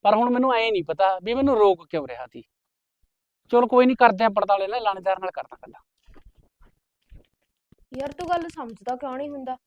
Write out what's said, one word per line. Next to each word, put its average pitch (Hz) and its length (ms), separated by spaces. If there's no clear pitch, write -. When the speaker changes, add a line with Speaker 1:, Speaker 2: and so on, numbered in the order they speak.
Speaker 1:
ਪਰ 214 140
ਹੁਣ 240 140
ਮੈਨੂੰ 247 240
ਐਂ 226 180
ਨਹੀਂ 185 120
ਪਤਾ 185 400
ਵੀ 220 100
ਮੈਨੂੰ 269 240
ਰੋਕ 190 320
ਕਿਉਂ 151 180
ਰਿਹਾ 123 200
ਤੀ। 120 140
ਚਲੋ 240 160
ਕੋਈ 247 180
ਨਹੀਂ, 254 120
ਕਰਦੇ 226 260
ਆ 226 60
ਪੜਤਾਲ 202 340
ਇਹਨਾਂ 226 180
ਲਾਣੇਦਾਰ 190 380
ਨਾਲ 185 120
ਕਰਦਾ - 240
ਗੱਲਾਂ। - 260
Speaker 2:
ਯਾਰ 269 140
ਤੂੰ - 180
ਗੱਲ 339 200
ਸਮਝਦਾ 240 460
ਕਿਉਂ 254 220
ਨਹੀਂ 294 120
ਹੁੰਦਾ? 262 380